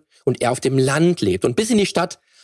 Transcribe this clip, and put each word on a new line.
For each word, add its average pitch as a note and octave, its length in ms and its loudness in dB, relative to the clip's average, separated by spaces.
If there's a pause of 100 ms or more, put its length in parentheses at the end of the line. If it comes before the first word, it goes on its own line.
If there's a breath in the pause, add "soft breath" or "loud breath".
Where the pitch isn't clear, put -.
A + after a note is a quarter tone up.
(260 soft breath)
und B2+ 160 -2
er A#2+ 100 0
auf C3 80 -4
dem C3+ 180 0
Land D3+ 440 2
lebt F#2+ 240 0
und B2 100 -2
bis A3 140 -2
in A#3 80 2
die G3+ 80 2
Stadt - 340 -4 (240 loud breath)